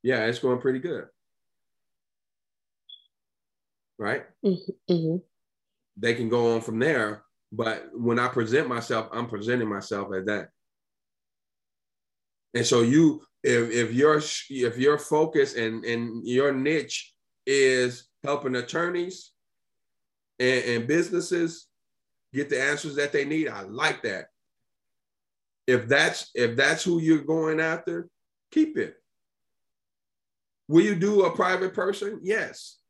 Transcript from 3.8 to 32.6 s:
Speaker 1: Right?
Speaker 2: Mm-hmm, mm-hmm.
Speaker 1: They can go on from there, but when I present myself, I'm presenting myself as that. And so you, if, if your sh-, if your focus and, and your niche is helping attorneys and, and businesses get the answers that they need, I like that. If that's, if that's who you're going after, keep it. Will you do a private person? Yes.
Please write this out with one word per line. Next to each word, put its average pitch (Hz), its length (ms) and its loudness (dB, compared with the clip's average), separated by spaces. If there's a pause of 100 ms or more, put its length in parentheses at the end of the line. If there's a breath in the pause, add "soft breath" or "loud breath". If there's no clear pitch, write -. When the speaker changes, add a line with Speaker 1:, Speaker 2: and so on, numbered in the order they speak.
Speaker 1:
Right? 110 300 -4 (180)
Speaker 2:
Mm-hmm, - 480 -2
mm-hmm. 165 240 0 (800)
Speaker 1:
They 113 180 0
can 117 140 -2
go 117 260 2
on 113 60 0
from 110 200 -6
there, 120 420 0 (300)
but 113 400 -4
when 117 260 0
I 123 80 2
present 127 420 0
myself, 117 440 -4
I'm 120 160 -6
presenting 113 400 -2
myself 101 440 -6
as 95 140 -6
that. 101 240 -4 (2000)
And 120 120 0
so 120 160 6
you, 151 400 6 (220)
if, 117 260 2
if 117 240 0
your 151 260 6
sh-, - 300 -8
if 123 280 -2
your 143 200 4
focus 151 560 2
and, 113 300 -4
and 117 420 -4
your 135 260 2
niche 135 600 -4 (320)
is 127 640 2 (160)
helping 139 320 -2
attorneys 175 720 -4 (1120)
and, 127 240 2
and 120 240 -2
businesses 170 800 -2 (640)
get 143 180 -4
the 127 100 0
answers 143 360 -2
that 143 160 -2
they 143 120 0
need, 156 240 -2
I 101 140 -10
like 127 400 -4
that. 98 240 -6 (1400)
If 117 180 2
that's, 151 480 0
if 117 220 0
that's 143 260 2
who 170 160 0
you're 160 240 2
going 156 380 0
after, 165 480 -4 (420)
keep 311 260 2
it. - 200 -6 (1700)
Will 165 180 8
you 202 120 2
do 196 260 4
a 170 120 2
private 185 400 0
person? 202 500 -4
Yes. - 540 -6 (120)